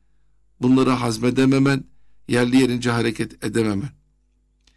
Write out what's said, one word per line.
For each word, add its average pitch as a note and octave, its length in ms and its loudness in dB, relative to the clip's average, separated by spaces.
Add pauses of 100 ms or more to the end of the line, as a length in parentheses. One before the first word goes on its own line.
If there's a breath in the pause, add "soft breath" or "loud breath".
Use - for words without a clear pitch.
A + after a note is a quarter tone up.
(600)
bunları B2+ 280 2
hazmedememen, C3 920 0 (440)
yerli B2 340 2
yerince B2 300 0
hareket A#2 540 -4
edememen. G#2+ 440 -2 (880)